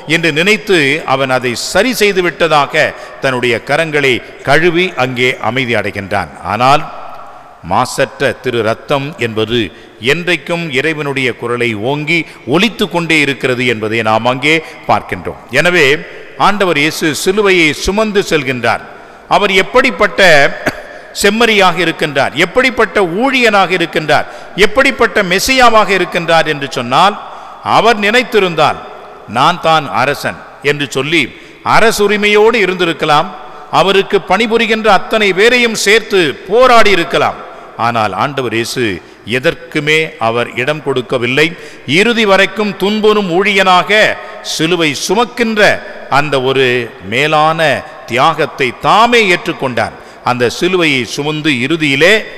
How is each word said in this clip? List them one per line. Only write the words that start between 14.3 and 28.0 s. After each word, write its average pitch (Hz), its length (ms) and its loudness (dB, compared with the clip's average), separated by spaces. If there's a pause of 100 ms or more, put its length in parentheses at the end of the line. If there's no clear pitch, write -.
பார்க்கின்றோம். 98 500 -2 (120)
எனவே 156 480 2 (400)
ஆண்டவர் 180 400 0
இயேசு 151 380 -2 (100)
சிலுவையை 190 460 2
சுமந்து 202 500 -2
செல்கின்றார். 127 580 -2 (480)
அவர் 190 240 2
எப்படிப்பட்ட 196 960 4 (720)
செம்மறியாக 208 560 2
இருக்கின்றார், 151 560 -2
எப்படிப்பட்ட 214 680 0
ஊழியனாக 208 720 2
இருக்கின்றார், 160 540 0 (300)
எப்படிப்பட்ட 226 680 2
மெசியாவாக 214 680 2
இருக்கின்றார் 170 560 0
என்று 143 260 -4
சொன்னால், 147 500 0 (420)
அவர் 190 360 2
நினைத்திருந்தால், 190 760 0 (520)